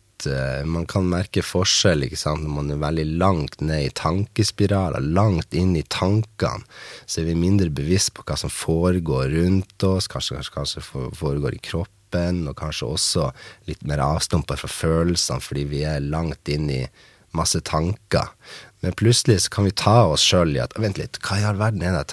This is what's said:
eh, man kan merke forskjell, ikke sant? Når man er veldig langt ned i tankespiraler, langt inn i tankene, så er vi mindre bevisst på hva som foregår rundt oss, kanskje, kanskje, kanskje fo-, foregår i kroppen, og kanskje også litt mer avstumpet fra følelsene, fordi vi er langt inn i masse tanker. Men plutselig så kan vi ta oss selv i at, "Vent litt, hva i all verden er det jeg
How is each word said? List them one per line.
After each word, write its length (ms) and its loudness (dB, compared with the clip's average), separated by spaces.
eh, 380 -2
man 220 -2
kan 180 0
merke 400 0
forskjell, 600 2
ikke 120 -6
sant? 240 -2
Når 140 -4
man 160 -2
er 80 -2
veldig 380 -2
langt 440 2
ned 240 0
i 40 -2
tankespiraler, 1120 0
langt 520 2
inn 220 2
i 80 0
tankene, 800 -2
så 160 -4
er 40 0
vi 100 0
mindre 340 4
bevisst 440 0
på 100 -16
hva 140 -4
som 120 -6
foregår 840 0
rundt 480 0
oss, 240 2
kanskje, 320 -8
kanskje, 160 -10
kanskje 260 -6
fo-, 320 -8
foregår 420 -2
i 140 -14
kroppen, 800 -4
og 80 -8
kanskje 320 -6
også 440 -2
litt 160 -8
mer 160 -2
avstumpet 600 0
fra 80 -10
følelsene, 720 0
fordi 260 -4
vi 160 -2
er 160 -2
langt 480 -4
inn 220 0
i 160 -2
masse 300 0
tanker. 640 0
Men 180 -2
plutselig 440 4
så 80 -2
kan 140 0
vi 80 4
ta 320 6
oss 220 4
selv 300 4
i 40 0
at, 220 -4
"Vent 160 -2
litt, 240 -8
hva 160 -2
i 80 0
all 140 0
verden 260 0
er 80 0
det 80 0
jeg 120 -8